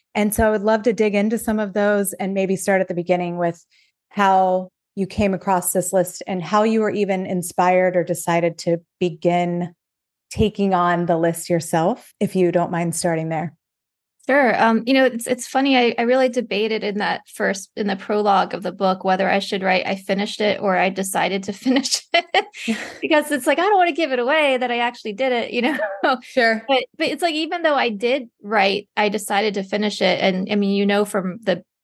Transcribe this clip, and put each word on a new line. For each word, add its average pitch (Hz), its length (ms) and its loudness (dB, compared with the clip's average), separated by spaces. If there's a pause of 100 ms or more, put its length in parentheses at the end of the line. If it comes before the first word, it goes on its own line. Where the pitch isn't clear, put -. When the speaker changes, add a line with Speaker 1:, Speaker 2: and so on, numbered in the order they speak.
(140)
Speaker 1:
And 208 200 0
so 220 120 4
I 214 40 4
would 214 100 0
love 214 220 2
to 226 100 2
dig 208 220 2
into 214 240 0
some 214 200 -2
of 208 140 -4
those 202 400 0
and 196 220 -6
maybe 190 200 0
start 190 280 0
at 185 60 -2
the 185 40 -8
beginning 175 460 -2
with 170 260 -2 (460)
how 190 580 2 (280)
you 196 100 -2
came 196 260 0
across 185 400 -2
this 180 220 -2
list 175 320 0
and 185 160 -4
how 208 220 2
you 220 160 2
were 208 100 0
even 190 340 -2
inspired 185 720 2
or 170 80 2
decided 170 540 -2
to 170 180 0 (220)
begin 175 760 -2 (540)
taking 202 460 0
on 175 320 2
the 170 100 2
list 165 320 0
yourself, 170 720 0
if 202 160 -2
you 175 160 4
don't 170 180 0
mind 170 240 -2
starting 160 360 -2
there. 160 260 -6 (720)
Speaker 2:
Sure. 262 340 2
Um, 226 240 2
you 262 80 2
know, 262 120 4
it's, 233 200 -4
it's 247 220 -4
funny. 269 280 2
I, 240 220 2
I 240 40 -2
really 254 260 2
debated 220 560 -2
in 202 140 -4
that 175 280 -2
first, 196 480 -4
in 202 140 -4
the 190 80 -2
prologue 196 580 0
of 180 80 -8
the 185 80 -6
book, 190 320 -2
whether 190 260 2
I 196 120 2
should 190 220 -6
write, 185 240 0
"I 196 100 -2
finished 202 440 -4
it," - 200 0
or 190 160 0
"I 180 120 2
decided 190 560 -2
to 208 80 -8
<laughs> - 120 -16
finish 269 380 0 (100)
it," 349 340 0 (460)
Speaker 1:
<laughs> - 80 -18
Speaker 2:
because 302 320 2
it's 277 160 -2
like, 285 100 2
"I 339 40 0
don't 403 160 4
wanna 349 140 4
give 285 200 -2
it 254 80 0
away 277 360 2
that 247 140 -2
I 240 100 -2
actually 240 340 -4
did 254 180 0
it," 233 180 -2
you 233 120 -2
know? 277 160 0 (440)
Speaker 1:
Sure. 226 460 0
Speaker 2:
But, 269 160 2 (120)
but 311 120 0
it's 294 140 -2
like, 339 120 0
even 330 280 -4
though 311 120 2
I 240 140 2
did 233 400 -2 (120)
write, 202 560 0
"I 214 120 2
decided 208 460 -2
to 196 100 -4
finish 202 360 -4
it," 185 200 2
and, 190 320 0
I - 20 0
mean, 202 220 0
you 202 100 2
know, 202 180 2
from 190 380 -4
the, 180 220 -2 (200)